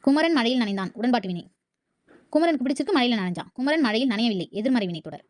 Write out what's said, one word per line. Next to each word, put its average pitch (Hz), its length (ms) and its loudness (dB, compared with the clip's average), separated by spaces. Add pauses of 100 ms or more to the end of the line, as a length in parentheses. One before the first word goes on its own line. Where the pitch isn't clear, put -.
குமரன் 311 320 2
மழையில் 254 280 2
நனைந்தான், 196 320 -2
உடன்பாட்டு 233 340 0
வினை. 175 240 -8 (800)
குமரனுக்கு 311 360 2
பிடிச்சிருக்கு, 294 320 0
மழையில 247 220 2
நனைஞ்சான். 180 340 -6
குமரன் 294 280 0
மழையில் 240 300 2
நனையவில்லை, 208 400 -2
எதிர்மறை 226 360 0
வினை 170 140 -6
தொடர். 151 300 -14